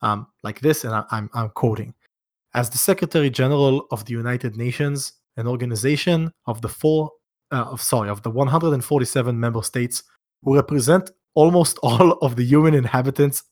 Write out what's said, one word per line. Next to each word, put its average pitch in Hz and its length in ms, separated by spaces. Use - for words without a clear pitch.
um, 107 240
like 107 180
this, 147 240
and 117 100
I, 107 180
I'm, 107 200
I'm 113 180
quoting, 107 440
"As 120 160
the - 80
Secretary 165 520
General 135 640
of 107 120
the 117 80
United 117 440
Nations, 135 560
an 117 100
organization 127 840
of 113 140
the 113 80
four, 156 420
uh, 131 180
of, 127 100
sorry, 110 280
of 104 140
the 117 80
one 131 180
hundred 160 240
and 131 120
forty-seven 123 540
member 117 240
states 123 400
who 135 140
represent 147 540
almost 170 440
<laughs> - 40
all 135 380
of 131 160
the 123 80
human 151 300
inhabitants 135 760